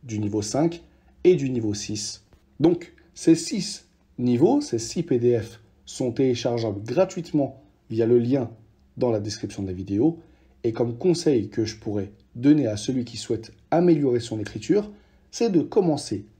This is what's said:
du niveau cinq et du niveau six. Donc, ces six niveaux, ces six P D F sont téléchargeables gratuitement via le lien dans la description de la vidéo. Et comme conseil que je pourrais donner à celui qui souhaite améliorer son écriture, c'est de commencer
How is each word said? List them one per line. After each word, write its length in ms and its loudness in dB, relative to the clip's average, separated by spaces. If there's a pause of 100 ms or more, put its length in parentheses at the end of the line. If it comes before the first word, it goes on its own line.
du 160 -6
niveau 200 -2
cinq 440 -2 (400)
et 100 8
du 160 -2
niveau 240 -2
six. 500 -8 (360)
Donc, 340 2 (180)
ces 220 4
six 540 -6 (320)
niveaux, 400 4
ces 180 -4
six 240 -6
P 160 0
D 220 2
F 200 -14 (240)
sont 280 -4
téléchargeables 720 -2
gratuitement 760 -2 (300)
via 160 2
le 140 6
lien 320 -2 (460)
dans 120 0
la 80 0
description 460 -8
de 20 -6
la 80 -6
vidéo. 460 0 (420)
Et 100 0
comme 240 -2
conseil 520 2
que 160 -2
je 120 -8
pourrais 360 -6 (240)
donner 320 4
à 80 -2
celui 280 -4
qui 120 -14
souhaite 340 -6 (220)
améliorer 480 4
son 180 -6
écriture, 540 -2 (400)
c'est 180 0
de 100 4
commencer 640 0 (160)